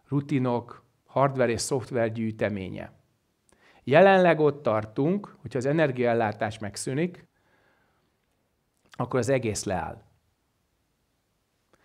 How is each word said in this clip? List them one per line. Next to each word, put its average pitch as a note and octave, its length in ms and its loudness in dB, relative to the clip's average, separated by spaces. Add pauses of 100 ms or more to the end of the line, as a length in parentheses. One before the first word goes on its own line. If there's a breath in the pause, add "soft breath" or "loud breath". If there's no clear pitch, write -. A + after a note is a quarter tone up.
rutinok, B2+ 760 -2 (220)
hardware C3 460 0
és A2+ 100 -2
szoftver A#2 500 -2
gyűjteménye. G#2 800 -6 (920 soft breath)
Jelenleg F3+ 560 6
ott D3 240 2
tartunk, C3+ 760 -2
hogyha - 160 -8
az B2 80 -4
energiaellátás A#2+ 920 0
megszűnik, C#3 680 -6 (1600)
akkor B2 280 -4
az A2+ 100 -2
egész A2+ 340 -2
leáll. E2 380 -6 (1800 soft breath)